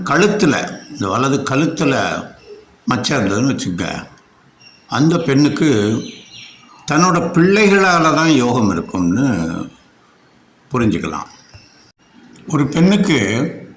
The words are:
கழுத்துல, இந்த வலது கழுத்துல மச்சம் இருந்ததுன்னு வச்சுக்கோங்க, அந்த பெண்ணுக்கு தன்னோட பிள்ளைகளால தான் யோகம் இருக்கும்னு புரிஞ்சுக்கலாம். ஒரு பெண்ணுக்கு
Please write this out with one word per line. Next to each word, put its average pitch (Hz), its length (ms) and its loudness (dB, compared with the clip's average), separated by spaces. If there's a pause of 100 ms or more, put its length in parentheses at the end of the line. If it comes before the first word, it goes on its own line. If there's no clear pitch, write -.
(100)
கழுத்துல, 175 440 2 (360)
இந்த 104 180 -8
வலது 131 300 0 (120)
கழுத்துல 147 440 0 (960)
மச்சம் 123 280 -2
இருந்ததுன்னு 110 360 0
வச்சுக்கோங்க, 87 340 -6 (1040)
அந்த 151 240 2 (120)
பெண்ணுக்கு 143 440 2 (1200)
தன்னோட 175 280 2 (140)
பிள்ளைகளால 185 880 4
தான் 160 120 4 (100)
யோகம் 120 320 2
இருக்கும்னு 92 520 -2 (1400)
புரிஞ்சுக்கலாம். 82 580 -2 (1200)
ஒரு 143 120 0 (100)
பெண்ணுக்கு 175 440 2 (580)